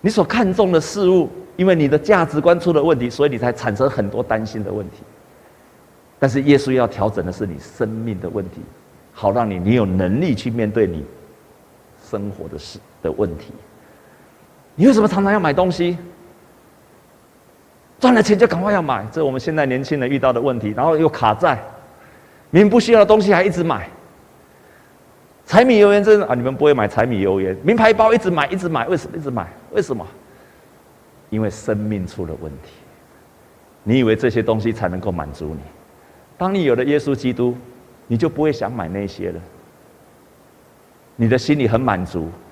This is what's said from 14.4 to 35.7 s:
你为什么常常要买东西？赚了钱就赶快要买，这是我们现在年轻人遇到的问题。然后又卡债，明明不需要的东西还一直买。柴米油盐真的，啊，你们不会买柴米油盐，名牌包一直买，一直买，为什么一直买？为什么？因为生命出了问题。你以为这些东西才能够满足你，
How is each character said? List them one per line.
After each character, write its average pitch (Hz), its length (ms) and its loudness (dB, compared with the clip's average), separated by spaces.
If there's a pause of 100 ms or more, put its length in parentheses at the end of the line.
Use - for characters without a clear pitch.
你 170 100 4
为 269 60 8
什 220 80 4
么 208 80 2
常 196 160 -2
常 196 80 0
要 208 80 0
买 160 120 0
东 180 180 0
西？ 175 280 -2 (2000)
赚 247 160 4
了 220 80 4
钱 208 160 2
就 226 80 6
赶 170 160 -2
快 208 100 0
要 196 80 0
买， 127 300 -4
这 160 100 -6
是 - 20 0
我 139 80 0
们 131 100 -4
现 156 140 -6
在 151 120 0
年 131 160 -2
轻 143 160 -4
人 127 100 -2
遇 139 100 -2
到 131 140 2
的 120 80 0
问 127 180 -2
题。 107 180 -4
然 123 100 -2
后 160 100 2
又 160 120 4
卡 107 260 0
债， 139 240 0 (920)
明 175 120 6
明 208 80 6
不 233 80 4
需 233 140 2
要 226 80 8
的 202 60 8
东 214 140 6
西 202 140 2
还 175 80 2
一 196 80 2
直 170 140 -4
买。 110 240 -4 (1600)
柴 233 180 4
米 247 140 4
油 202 140 8
盐 202 100 4
真 214 160 6
的， 196 80 0
啊， 127 80 0
你 120 80 -4
们 131 120 -4
不 123 100 -2
会 147 100 6
买 107 140 0
柴 113 180 0
米 113 140 -2
油 95 200 2
盐， 92 220 -4
名 208 140 2
牌 220 180 4
包 220 180 4
一 233 60 4
直 185 100 -2
买， 151 200 0
一 185 80 -6
直 180 120 -6
买， 131 200 -2
为 175 80 0
什 - 120 -8
么 - 80 -14
一 165 40 -8
直 139 100 -8
买？ 107 160 -6 (240)
为 202 100 -2
什 135 160 -4
么？ 90 80 -10 (1300)
因 110 100 -4
为 110 80 -2
生 107 280 -6
命 104 280 -4
出 87 220 -10
了 80 140 -10
问 78 100 -12
题。 69 200 -20 (1120)
你 120 160 2
以 - 20 2
为 110 140 2
这 123 120 0
些 113 140 -2
东 110 160 0
西 110 140 -2
才 107 160 -4
能 90 100 -6
够 92 140 -6
满 76 200 -8
足 78 220 -12
你， 73 60 -12 (760)